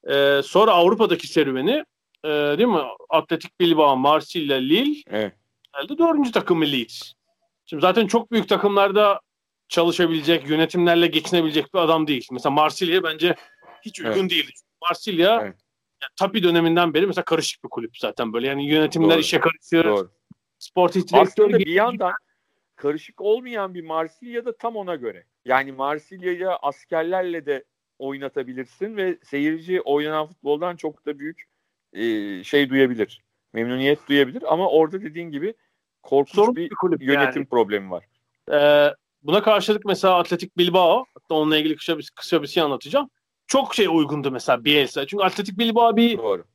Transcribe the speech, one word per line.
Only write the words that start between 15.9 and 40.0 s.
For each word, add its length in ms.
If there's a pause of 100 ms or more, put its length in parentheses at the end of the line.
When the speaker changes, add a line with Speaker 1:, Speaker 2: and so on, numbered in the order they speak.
Speaker 1:
yani 140
Tapi 280
döneminden 500
beri 140
mesela 180
karışık 380
bir 60
kulüp 280
zaten 360
böyle. 140
Yani 200
yönetimler 420
Speaker 2:
Doğru. 100
Speaker 1:
işe 200
karışır. 460
Speaker 2:
Doğru. 260 (480)
Speaker 1:
Sportif 420
direktörü 200
Speaker 2:
Aslında 280
bir 80
Speaker 1:
geçici 200
Speaker 2:
yandan 360 (640)
karışık 460
olmayan 520
bir 100
Marsilya 640
da 120
tam 180
ona 200
göre. 280 (220)
Yani 260
Marsilya'ya 880
askerlerle 880
de 180 (360)
oynatabilirsin 1000
ve 260
seyirci 580
oynanan 460
futboldan 480
çok 300
da 140
büyük, 240 (500)
e, 100 (400)
şey 260
duyabilir. 520 (320)
Memnuniyet 560
duyabilir 340 (100)
ama 160
orada 320
dediğin 300
gibi 220 (500)
korkunç 320
Speaker 1:
Sorun 200
Speaker 2:
bir 140
Speaker 1:
bir 60
kulüp 260
Speaker 2:
yönetim 400
Speaker 1:
yani. 80
Speaker 2:
problemi 420
var. 140 (460)
Speaker 1:
Ee, 420 (300)
buna 200
karşılık 420
mesela 320